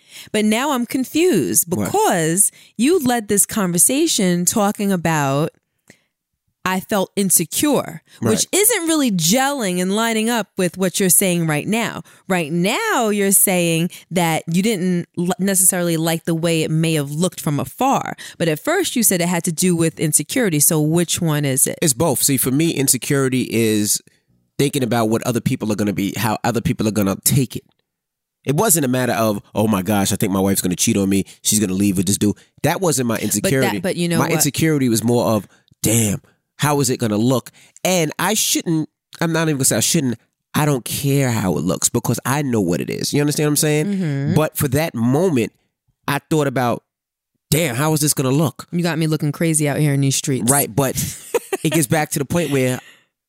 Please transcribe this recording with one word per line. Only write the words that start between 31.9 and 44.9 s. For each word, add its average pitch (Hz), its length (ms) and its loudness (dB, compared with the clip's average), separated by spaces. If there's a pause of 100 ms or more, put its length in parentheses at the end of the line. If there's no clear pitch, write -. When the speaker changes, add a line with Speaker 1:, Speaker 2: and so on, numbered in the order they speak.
Speaker 2:
with 90 100 -2
this 98 100 0
dude." 104 180 0 (280)
That 165 180 0
wasn't 135 260 0
my 113 100 -2
Speaker 1:
But - 40 -4
that, - 40 -4
Speaker 2:
insecurity. 135 560 0
Speaker 1:
but 180 160 -4
you 170 120 -2
know 170 80 0
Speaker 2:
My 139 120 2
Speaker 1:
what? - 40 -2
Speaker 2:
insecurity 147 560 0
was 110 140 0
more 120 240 2
of, 107 200 -2 (360)
"Damn, 107 400 0 (340)
how 147 220 0
is 123 100 0
it 123 100 -2
gonna 104 180 0
look?" 120 340 0 (320)
And 170 340 0
I 190 160 -2
shouldn't, 170 540 -2 (320)
I'm 160 140 0
not 165 160 0
even 143 80 0
gonna 131 80 -2
say 123 120 2
I 113 40 0
shouldn't, 131 360 0 (360)
I 143 120 0
don't 139 200 0
care 139 460 0
how 98 260 0
it 73 40 -2
looks 82 280 0
because 120 340 -2
I 143 200 -2
know 117 180 0
what 85 180 0
it 64 100 -6
is. 50 240 -6
You 143 60 2
understand 151 280 0
what 147 40 2
I'm 147 60 2
saying? 151 300 2
Speaker 1:
Mm-hmm. 160 480 -2
Speaker 2:
But 151 200 2
for 147 140 -2
that 147 260 -2